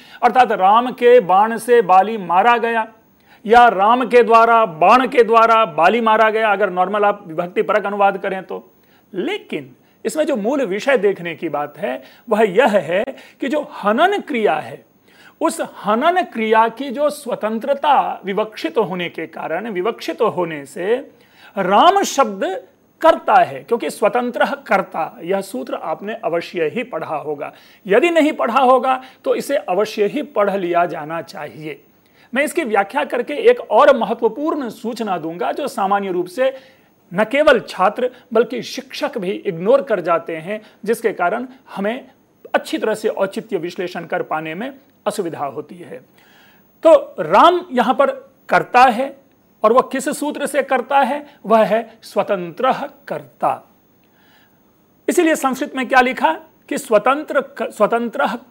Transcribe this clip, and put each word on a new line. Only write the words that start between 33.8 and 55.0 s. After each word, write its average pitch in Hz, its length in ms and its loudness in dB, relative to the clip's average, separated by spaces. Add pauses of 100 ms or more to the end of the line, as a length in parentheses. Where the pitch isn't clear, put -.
महत्वपूर्ण 233 720 -4
सूचना 214 480 -6
दूंगा, 165 340 -6
जो 285 160 -6
सामान्य 202 420 -2
रूप 175 160 -4
से 262 500 -4 (380)
न 202 100 0
केवल 277 360 2
छात्र, 208 500 -2 (220)
बल्कि 233 300 -2
शिक्षक - 560 -10
भी 185 120 -4
ignore 208 520 0
कर 214 180 -4
जाते 165 360 -2
हैं, 190 260 -10 (220)
जिसके 220 280 -2
कारण 202 340 -4 (300)
हमें 214 320 -6 (460)
अच्छी - 240 -4
तरह 220 160 -2
से 214 140 -6
औचित्य 202 480 -6
विश्लेषण 175 480 -10
कर 170 180 -6
पाने 160 320 -8
में 247 200 -10 (320)
असुविधा 165 400 -6
होती 147 280 -12
है। 160 240 -18 (880)
तो 311 340 6
राम 254 520 4
यहां 247 220 0
पर 277 120 2 (420)
कर्ता 185 360 4
है 262 320 0 (460)
और 214 100 4
वह 254 200 4
किस 269 160 -4
सूत्र 285 380 -4
से 269 160 -2
कर्ता 269 380 0
है? 285 260 -2 (200)
वह 220 180 4
है 220 380 -2
स्वतंत्र 196 720 -2 (360)
कर्ता। 143 600 -6 (1400)